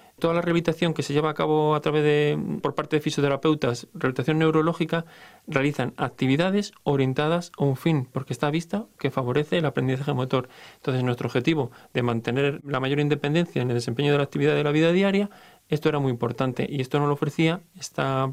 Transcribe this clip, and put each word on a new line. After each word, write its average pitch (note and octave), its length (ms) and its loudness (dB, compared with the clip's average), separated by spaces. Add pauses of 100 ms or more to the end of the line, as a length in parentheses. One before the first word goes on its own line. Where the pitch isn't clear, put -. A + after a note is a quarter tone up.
(180)
Toda E3 140 2
la E3+ 80 2
rehabilitación E3+ 540 0
que D3+ 80 -4
se C#3+ 100 -4
lleva D3+ 160 2
a D3+ 60 -2
cabo D3+ 400 2
a D3 80 0
través D3+ 200 2
de, D3 600 0
por C#3+ 120 -2
parte D3+ 220 -2
de D3 60 0
fisioterapeutas, C#3+ 920 0
rehabilitación C#3+ 460 0
neurológica, D#3+ 640 2 (420)
realizan C#3+ 520 -2
actividades D#3 760 0 (120)
orientadas D3 720 0
a C#3+ 60 0
un C#3 120 2
fin, D3+ 340 0
porque C#3 220 -8
está D3 160 -2
vista E3+ 380 -4 (120)
que C3+ 120 -2
favorece C3+ 480 -2
el D#3+ 80 0
aprendizaje C3+ 480 -2
motor. B2+ 340 -2 (280)
Entonces, B2+ 280 -2
nuestro B2 220 -2
objetivo C3 440 0 (220)
de B2+ 100 0
mantener A#2+ 640 0
la C#3 160 -4
mayor C3+ 180 0
independencia D3 640 0
en B2 80 0
el A#2+ 80 0
desempeño B2 360 0
de C#3+ 40 4
la C#3+ 80 2
actividad D3 300 0
de D3 100 0
la D3 80 0
vida D#3+ 180 4
diaria, G3 380 2 (400)
esto D#3 220 2
era D3 80 0
muy C3+ 140 2
importante, B2 540 -2
y C#3+ 140 -6
esto C3 180 -2
no C#3+ 100 2
lo C#3+ 40 2
ofrecía D#3+ 480 0 (180)
esta C3+ 540 -2